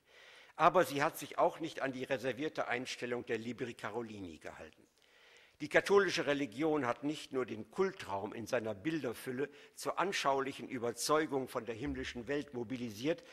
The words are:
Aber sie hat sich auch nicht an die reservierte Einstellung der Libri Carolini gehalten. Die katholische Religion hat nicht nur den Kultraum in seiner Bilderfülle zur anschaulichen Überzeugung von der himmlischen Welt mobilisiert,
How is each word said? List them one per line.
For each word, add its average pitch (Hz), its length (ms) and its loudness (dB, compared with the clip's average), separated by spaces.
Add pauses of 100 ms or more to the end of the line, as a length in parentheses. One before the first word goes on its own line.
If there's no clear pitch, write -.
(580)
Aber 170 260 8
sie 139 200 0
hat 165 140 2
sich - 200 -8
auch 165 220 4
nicht 156 220 -6
an 131 120 0
die 127 100 -6
reservierte 131 640 -2
Einstellung 120 600 -4
der 117 100 0
Libri 117 380 -6
Carolini 107 640 -8
gehalten. 82 460 -16 (760)
Die 151 80 -6
katholische 175 560 6
Religion 143 640 2
hat 120 160 0
nicht 147 300 -4
nur 127 120 2
den 110 240 -8
Kultraum 107 640 -2
in 113 140 -8
seiner 110 260 0
Bilderfülle 131 720 -4 (280)
zur - 240 -2
anschaulichen 139 680 0
Überzeugung 131 800 0
von 117 200 -6
der 113 80 -4
himmlischen 123 520 -6
Welt 143 280 -4
mobilisiert, 120 760 -4